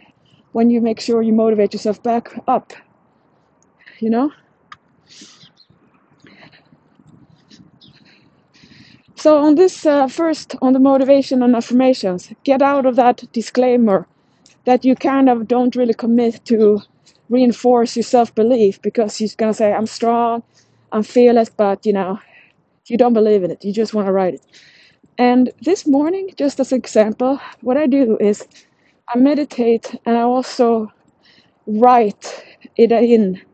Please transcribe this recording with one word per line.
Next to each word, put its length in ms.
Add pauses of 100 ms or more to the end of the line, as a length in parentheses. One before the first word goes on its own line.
(520)
when 180
you 100
make 200
sure 220
you 100
motivate 400
yourself 300
back 300 (140)
up, 260 (1300)
you 120
know? 200 (4000)
So 220
on 160
this, 320
uh, 220
first, 540
on 100
the 60
motivation 640
and 140
affirmations, 760 (120)
get 180
out 240
of 100
that 360
disclaimer 720 (580)
that 200
you 100
kind 340
of 200
don't 280
really 180
commit 520
to 340 (480)
reinforce 680
your 60
self-belief, 800
because 380
you're 160
gonna 180
say, 180
"I'm 140
strong, 560 (480)
I'm 120
fearless," 460
but, 380
you 60
know, 260 (680)
you 100
don't 160
believe 320
in 80
it. 120
You 80
just 220
wanna 180
write 220
it. 60 (760)
And 340 (100)
this 240
morning, 500
just 220
as 140
an 60
example, 600 (220)
what 160
I 100
do 340
is 280 (640)
I 60
meditate 760 (140)
and 100
I 40
also 720 (760)
write 800 (320)
it 160
in. 480 (140)